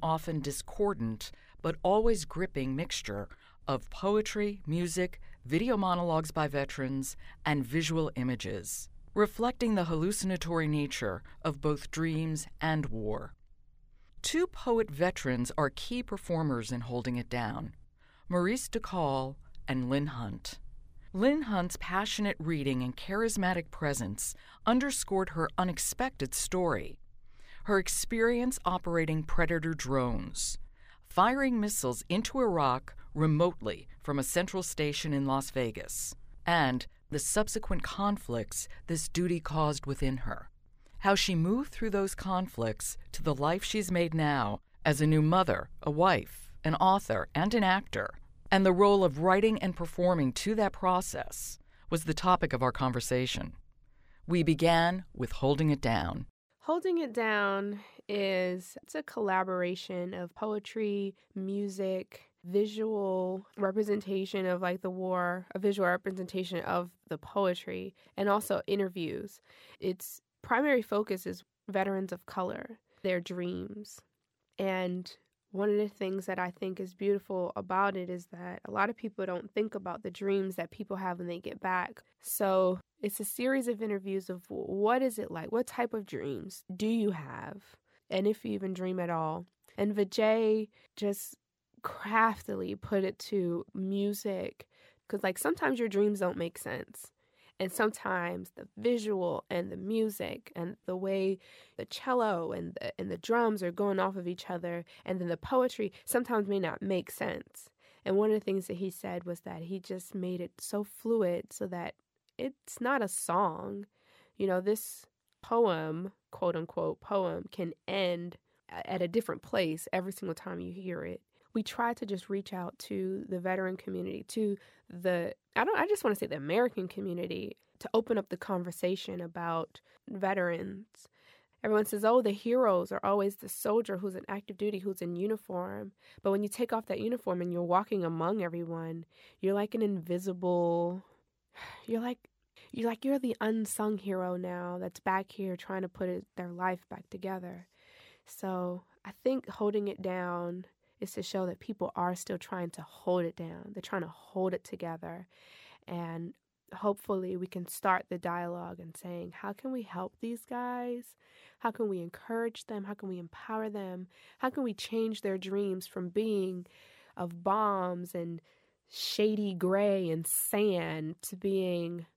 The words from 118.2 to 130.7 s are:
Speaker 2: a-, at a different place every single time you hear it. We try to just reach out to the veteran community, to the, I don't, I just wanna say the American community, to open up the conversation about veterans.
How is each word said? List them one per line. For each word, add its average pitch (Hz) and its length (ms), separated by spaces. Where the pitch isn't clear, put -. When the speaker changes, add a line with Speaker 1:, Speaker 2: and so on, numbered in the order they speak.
Speaker 2:
a-, - 200
at 185 120
a 175 60
different 226 340
place 160 500
every 190 200
single 180 220
time 180 260
you 180 120
hear 175 320
it. 180 160
We 220 120
try 233 300
to 226 120
just 202 240
reach 196 220
out 180 260
to 190 500
the 185 120
veteran 185 360
community, 185 520
to 208 280
the, 175 460
I - 80
don't, 370 120
I 349 120
just 415 160
wanna 214 100
say - 140
the 147 80
American 185 500
community, 175 680
to - 120
open 220 260
up 196 100
the 190 80
conversation 180 840
about 170 600
veterans. 190 1000